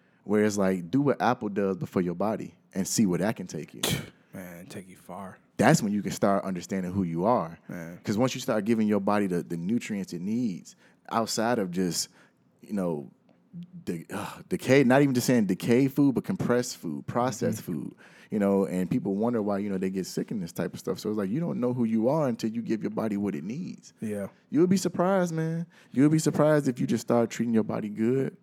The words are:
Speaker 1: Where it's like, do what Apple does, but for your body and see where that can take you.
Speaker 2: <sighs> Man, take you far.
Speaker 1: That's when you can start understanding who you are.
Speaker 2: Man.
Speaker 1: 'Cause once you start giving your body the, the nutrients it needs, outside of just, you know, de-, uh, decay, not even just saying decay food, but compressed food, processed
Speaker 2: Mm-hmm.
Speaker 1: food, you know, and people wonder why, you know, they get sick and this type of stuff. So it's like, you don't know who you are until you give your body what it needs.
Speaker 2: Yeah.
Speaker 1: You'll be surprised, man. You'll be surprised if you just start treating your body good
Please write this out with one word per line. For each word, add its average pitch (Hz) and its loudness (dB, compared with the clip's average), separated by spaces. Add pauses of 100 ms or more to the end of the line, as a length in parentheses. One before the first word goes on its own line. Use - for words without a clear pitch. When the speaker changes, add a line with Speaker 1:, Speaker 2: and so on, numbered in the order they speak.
(240)
Speaker 1:
Where 104 2
it's 104 2
like, 95 0
do 135 2
what 139 2
Apple 110 0
does, 98 0
but - -8
for 98 0
your 87 -2
body 98 -4 (200)
and 92 -4
see - 2
where 87 2
that 104 0
can 92 -10
take 76 -12
you. - -8 (260)
Speaker 2:
<sighs> - -20
Man, 90 -16
take 95 -16
you 92 -20
far. 92 -14 (220)
Speaker 1:
That's 127 6
when 101 0
you 104 0
can 98 -4
start 101 2
understanding 92 -6
who 98 0
you 85 0
are. 90 0 (100)
Speaker 2:
Man. 85 -14
Speaker 1:
'Cause 107 -2
once 127 2
you 131 -8
start 110 0
giving 110 4
your 104 4
body 101 2
the, 90 0
the 85 -6
nutrients 101 -4
it 85 -8
needs, 107 -4 (340)
outside 117 0
of 95 -2
just, 87 -2 (540)
you - -14
know, 120 -4 (760)
de-, 82 -6
uh, 95 -6 (220)
decay, 127 4
not 131 6
even 139 4
just 123 2
saying 123 4
decay 117 4
food, 139 2
but 104 -2
compressed 120 -2
food, 73 -8
processed 120 -2
Speaker 2:
Mm-hmm. - -8
Speaker 1:
food, 85 -8 (360)
you 110 -2
know, 98 4
and 90 -2
people 98 -2
wonder 113 0
why, 101 -2
you 104 -4
know, 98 -4
they 95 -2
get 95 -4
sick - -6
and 107 -6
this 82 -10
type - -4
of - -12
stuff. 92 -4
So 104 -4
it's 107 -4
like, 101 -2
you 123 -2
don't 170 -4
know 123 0
who 123 0
you 113 2
are 147 2
until 113 -2
you 113 -6
give 113 -4
your 101 -4
body 104 -2
what 101 -2
it 73 -6
needs. 135 -10
Speaker 2:
Yeah. 101 -6 (220)
Speaker 1:
You'll 156 4
be 190 4
surprised, 180 0
man. 160 -2 (260)
You'll 135 6
be 156 4
surprised 151 4
if 123 -2
you 135 -2
just 117 0
start 117 4
treating 117 -2
your 110 6
body 107 -4
good 123 0